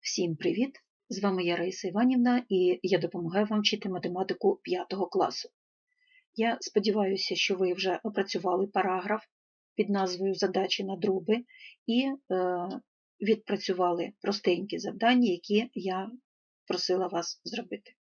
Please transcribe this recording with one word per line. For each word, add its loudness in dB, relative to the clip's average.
Всім -2
привіт! -2
З -6
вами 0
я, 0
Раїса -4
Іванівна, 4
і 4
я 2
допомагаю 0
вам 0
вчити 0
математику 0
п'ятого -2
класу. 0
Я 0
сподіваюся, 0
що 0
ви 2
вже -2
опрацювали 0
параграф -2
під 0
назвою 0
"Задачі 0
на -4
дроби" 0
і, 2
е, 0
відпрацювали 0
простенькі 0
завдання, 2
які 0
я -4
просила 0
вас -6
зробити. -10